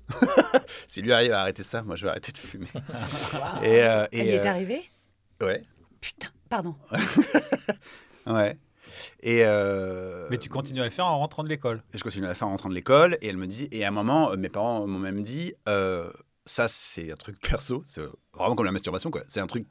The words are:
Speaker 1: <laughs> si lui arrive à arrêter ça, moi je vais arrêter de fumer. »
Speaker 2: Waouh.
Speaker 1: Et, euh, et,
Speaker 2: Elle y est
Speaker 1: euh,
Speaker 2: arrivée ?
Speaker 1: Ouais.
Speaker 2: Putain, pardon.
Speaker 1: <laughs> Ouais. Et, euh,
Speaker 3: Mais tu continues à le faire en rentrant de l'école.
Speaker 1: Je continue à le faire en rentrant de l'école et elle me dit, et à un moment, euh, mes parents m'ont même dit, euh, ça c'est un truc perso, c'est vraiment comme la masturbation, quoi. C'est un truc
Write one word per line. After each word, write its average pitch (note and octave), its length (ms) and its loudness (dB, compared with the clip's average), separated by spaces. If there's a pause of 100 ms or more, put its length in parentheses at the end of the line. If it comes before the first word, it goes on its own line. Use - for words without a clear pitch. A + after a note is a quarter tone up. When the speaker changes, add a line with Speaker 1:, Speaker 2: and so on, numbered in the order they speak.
Speaker 1:
<laughs> - 800 2
si - 140 -10
lui A#2 120 4
arrive A#2+ 180 6
à G2+ 100 2
arrêter F#2+ 220 -2
ça, A#2 180 -6
moi G2+ 140 -8
je E2+ 80 -10
vais G2 80 -2
arrêter - 220 -6
de - 40 -16
fumer. » - 300 -12 (680)
Speaker 2:
Waouh. - 300 -4
Speaker 1:
Et, A2+ 200 10
euh, A2 280 6
et, A#2 80 -4
Speaker 2:
Elle A2+ 80 2
y - 40 4
est - 140 4
Speaker 1:
euh, G3+ 40 2
Speaker 2:
arrivée ? G3 340 -2 (580)
Speaker 1:
Ouais. F#2+ 220 -2 (380)
Speaker 2:
Putain, - 260 -12 (220)
pardon. F3 260 -4 (160)
Speaker 1:
<laughs> - 540 2 (840)
Ouais. A2 300 2 (640)
Et, A#2 240 4
euh, F#2+ 840 0
Speaker 3:
Mais B2 60 -2
tu - 120 -10
continues C3+ 320 -6
à B2 40 -2
le A#2 40 -4
faire F3+ 160 -2
en D#3+ 140 2
rentrant D3+ 240 -4
de D#3 60 -6
l'école. C3 340 -4 (100)
Speaker 1:
Je G#2+ 100 -8
continue G2+ 220 -6
à F2+ 40 -4
le F2+ 60 -2
faire A#2 120 -4
en G2 40 -2
rentrant G2 180 -6
de F#2 40 -2
l'école D3 480 6
et A2 60 -6
elle F#2+ 100 -6
me F#2 100 -6
dit, A#2 240 -8
et A2 140 -4
à G2 40 0
un - 20 -2
moment, A#2 400 2
euh, G2 60 -4
mes F#2+ 120 -4
parents G#2+ 380 -4
m'ont F#2+ 120 -6
même F#2+ 220 -6
dit, C#3+ 320 -8 (140)
euh, F#2 420 0 (360)
ça A#2 220 -2
c'est - 440 -10
un D#2 40 -12
truc - 240 -16
perso, - 460 -2
c'est - 160 -12 (320)
vraiment - 220 0
comme A2+ 100 0
la F#2 60 0
masturbation, F#2 400 -4
quoi. - 160 -6
C'est - 140 -4
un F#2+ 60 -4
truc A#2 240 -6